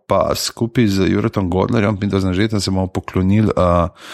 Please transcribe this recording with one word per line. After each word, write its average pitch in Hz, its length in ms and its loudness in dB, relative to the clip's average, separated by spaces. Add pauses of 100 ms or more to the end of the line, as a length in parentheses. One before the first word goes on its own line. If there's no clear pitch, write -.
pa 85 300 0
skupaj - 560 -2
z 95 180 2
Juretom 101 420 0
Godlerjem 101 520 0
in 101 100 -2
Doznažetom 95 480 0
se 98 140 -2
bomo 95 160 -2
poklonili, 95 640 0
a, 87 380 2 (240)